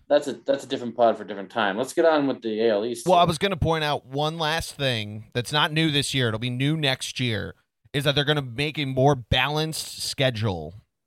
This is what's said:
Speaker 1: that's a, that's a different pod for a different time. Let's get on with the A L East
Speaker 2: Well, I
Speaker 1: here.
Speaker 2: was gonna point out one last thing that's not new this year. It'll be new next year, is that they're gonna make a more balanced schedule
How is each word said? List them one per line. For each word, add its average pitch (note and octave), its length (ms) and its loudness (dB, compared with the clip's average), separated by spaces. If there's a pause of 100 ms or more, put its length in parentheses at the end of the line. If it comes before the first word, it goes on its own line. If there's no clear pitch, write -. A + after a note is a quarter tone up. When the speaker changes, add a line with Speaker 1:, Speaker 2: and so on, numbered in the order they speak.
Speaker 1:
that's C#3+ 220 2
a, B2 60 -4
that's C#3 300 -4
a - 20 -16
different A#2+ 300 -6
pod A2+ 200 6
for G#2+ 60 -10
a F#2+ 40 -12
different G2 220 -10
time. G#2 300 0
Let's C3 160 -4
get E3 100 2
on D#3 220 4
with C3 160 -2
the A2 180 -2
A A2+ 120 4
L G#2 120 0
East A#2+ 220 -6
Speaker 2:
Well, F3+ 120 6
I F3 40 6
Speaker 1:
here. F3 60 4
Speaker 2:
was D#3+ 100 -2
gonna G3 180 0
point D#3 280 0
out D3 200 -2
one D3 320 -2
last D#3+ 380 -2
thing A2 580 -4
that's B2 180 -4
not D3+ 220 2
new D#3+ 180 2
this C#3+ 220 0
year. B2+ 160 2
It'll G#2+ 100 0
be B2 120 -4
new C#3 260 0
next C#3 420 -2
year, G2+ 360 -2 (400)
is C#3+ 100 -2
that C#3+ 100 2
they're C#3+ 100 2
gonna D3 180 0
make C3+ 360 -6
a D3 60 0
more C3+ 300 4
balanced C#3+ 880 -2
schedule G#2 720 -2 (320)